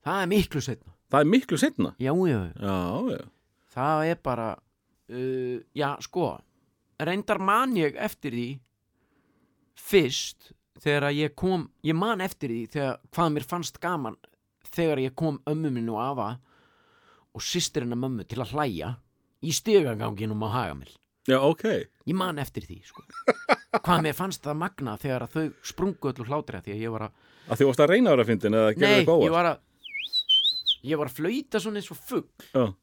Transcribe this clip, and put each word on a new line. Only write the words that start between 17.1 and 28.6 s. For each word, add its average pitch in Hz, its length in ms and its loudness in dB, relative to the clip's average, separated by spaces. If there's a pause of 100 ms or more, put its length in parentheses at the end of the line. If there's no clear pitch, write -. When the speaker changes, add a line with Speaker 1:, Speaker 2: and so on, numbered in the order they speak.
Speaker 1:
og 110 80 -10
systur - 400 -4
hennar 120 160 -4
mömmu 123 300 -6
til 113 120 -8
að 117 120 -6
hlæja 117 380 -4 (520)
í 165 100 -4
stigaganginum 110 920 0
á 104 40 -2
Hagamel. 92 440 -6 (340)
Speaker 2:
Já, 131 120 4
ok. 147 260 2 (360)
Speaker 1:
Ég 156 140 -4
man 185 240 -2
eftir - 240 -8
því, - 220 -18
sko. - 180 -20 (680)
Hvað 165 340 2
mér 147 100 0
fannst 185 300 -6
það 147 160 -4
magna 139 380 -6
þegar 127 280 -4
að - 80 -18
þau 156 100 0 (180)
sprungu 101 500 -4
öllu 117 160 -10
hlátri 147 320 -6
af - 60 -20
því 101 100 -8
að 110 80 -6
ég 113 100 -4
var 107 140 -6
að - 40 -14 (360)
Speaker 2:
Að 113 100 -2
því 135 100 6
varst 131 140 4
að 147 80 8
reyna 220 220 6
að 135 40 8
vera 117 120 4
fyndin 107 260 2
eða 110 160 6